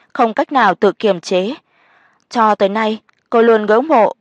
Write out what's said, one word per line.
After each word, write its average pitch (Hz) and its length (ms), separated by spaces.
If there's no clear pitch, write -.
không 226 220
cách 302 180
nào 220 220
tự 190 180
kiềm 190 280
chế. 196 340
Cho 220 240
tới 196 140
nay, 214 300
cô 233 120
luôn 226 240
ngưỡng 233 220
mộ, 233 320